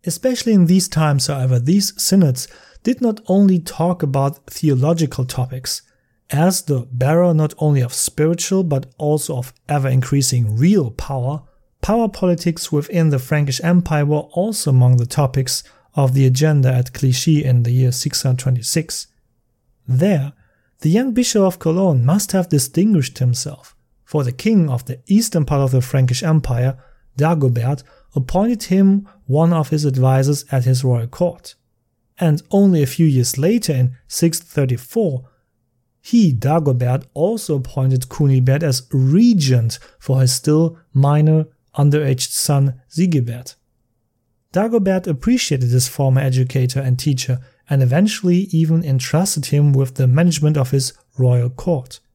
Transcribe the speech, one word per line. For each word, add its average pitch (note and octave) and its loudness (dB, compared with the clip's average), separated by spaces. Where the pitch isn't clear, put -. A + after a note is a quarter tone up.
Especially A#3+ -2
in F3+ 6
these F#3 2
times, D3 0
however, B2+ 0
these F3+ 0
synods D#3+ 2
did B3 -2
not A3+ -2
only F#3+ 4
talk F3 -4
about C#3 -2
theological D3 0
topics. B2+ -8
As F3+ 0
the B2+ -2
bearer D#3+ 2
not D#3 0
only D3 2
of A#2+ -2
spiritual E3+ -2
but D#3+ -4
also D3 -4
of B2 -10
ever-increasing B2+ 0
real D#3 2
power, C#3 -6
power A3+ 0
politics E3+ -2
within D#3 0
the C#3 0
Frankish C#3 -2
Empire E3 0
were D3 -2
also G3 -4
among B2+ 4
the A#2+ -2
topics C3+ -4
of C3 0
the C3+ 4
agenda C3+ 2
at B2+ -2
Clichy C#3+ 0
in B2 2
the A#2+ 0
year B2+ 2
six - -6
hundred B2+ 0
twenty-six. B2+ -4
There, C#3+ 0
the D#3 0
young A#3+ 0
Bishop A#3 0
of F#3 0
Cologne E3 0
must F3+ 0
have F#3 -2
distinguished E3 0
himself, B2+ -4
for D3+ -4
the B2 -4
king G3 0
of B2 -4
the - -12
eastern F#3+ 0
part C#3 0
of C3 0
the C3 2
Frankish B2+ 0
Empire, C3 0
Dagobert, C3+ 0
appointed G3 -2
him G3 2
one E3 2
of D#3 -2
his D3+ 0
advisors C3 0
at B2+ 0
his C3 2
royal A#2+ 0
court. - -6
And D#3 2
only G3 4
a C3+ 2
few D#3+ 2
years C3 2
later, F#3 0
in B2+ 0
six E3 -2
thirty-four, C3+ -4
he, G3 2
Dagobert, C3 0
also F3 -2
appointed C3 -2
Cunibert C3+ 2
as C3+ -2
regent C3+ 2
for C3 -2
his B2+ 2
still D#3+ 0
minor D3+ 2
underage C#3+ 0
son C#3 -2
Sigebert. C3 -2
Dagobert G3 0
appreciated D3 0
his B2+ 0
former C3+ 0
educator B2+ -2
and B2+ -2
teacher B2+ -2
and C#3 2
eventually F3+ 0
even D#3+ 2
entrusted D3 -2
him D3 2
with C3+ 0
the C3 0
management D3+ 2
of C3 -2
his C3+ -2
royal B2 2
court. C3 -6